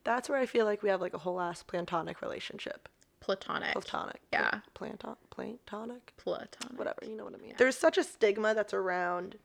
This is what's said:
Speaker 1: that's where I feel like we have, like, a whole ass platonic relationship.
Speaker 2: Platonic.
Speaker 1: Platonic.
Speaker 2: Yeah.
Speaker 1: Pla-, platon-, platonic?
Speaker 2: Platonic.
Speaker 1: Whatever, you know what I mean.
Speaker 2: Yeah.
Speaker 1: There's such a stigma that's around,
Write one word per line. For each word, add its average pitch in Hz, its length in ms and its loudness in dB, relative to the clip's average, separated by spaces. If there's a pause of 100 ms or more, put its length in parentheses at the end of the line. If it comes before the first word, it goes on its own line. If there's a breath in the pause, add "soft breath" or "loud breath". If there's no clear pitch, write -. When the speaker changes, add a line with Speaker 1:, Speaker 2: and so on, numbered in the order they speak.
Speaker 1:
that's 240 240 0
where 285 100 2
I 254 80 2
feel 233 200 4
like 208 180 0
we 202 40 4
have, 190 120 4
like, 180 140 -4
a 180 40 -6
whole 180 220 -2
ass 175 240 -4
platonic 175 580 -2
relationship. - 640 -8 (300)
Speaker 2:
Platonic. - 540 -2
Speaker 1:
Platonic. - 480 -2 (120)
Speaker 2:
Yeah. - 280 2 (140)
Speaker 1:
Pla-, - 220 -8
platon-, - 200 -10 (140)
platonic? 233 840 -10
Speaker 2:
Platonic. - 640 -8
Speaker 1:
Whatever, - 240 -4
you 220 140 -10
know 214 80 -10
what - 100 -12
I - 40 -16
mean. - 120 -16
Speaker 2:
Yeah. - 80 -14
Speaker 1:
There's 254 180 8
such 320 220 6
a 330 60 4
stigma 214 500 4
that's 214 180 0
around, 180 720 0